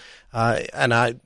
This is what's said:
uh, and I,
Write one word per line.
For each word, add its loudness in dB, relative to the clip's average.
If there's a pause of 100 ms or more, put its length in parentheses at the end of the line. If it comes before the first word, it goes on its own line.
(320)
uh, 0 (100)
and 0
I, 2 (100)